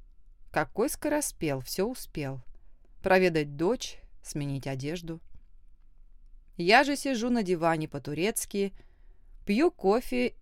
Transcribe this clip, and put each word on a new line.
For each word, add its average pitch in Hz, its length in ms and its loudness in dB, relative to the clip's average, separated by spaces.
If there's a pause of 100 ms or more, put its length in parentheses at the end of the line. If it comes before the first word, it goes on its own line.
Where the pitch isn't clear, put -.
(520)
Какой 196 380 0
скороспел, 165 720 -2
всё 185 240 -2
успел. 143 560 -6 (600)
Проведать 170 540 4
дочь, 185 440 -2 (220)
сменить 143 460 -4
одежду. 160 540 -6 (1400)
Я 208 260 8
же 277 120 2
сижу 254 340 -2
на 240 140 2
диване 165 440 2
по-турецки, 190 880 -2 (720)
пью 285 260 4
кофе 220 680 0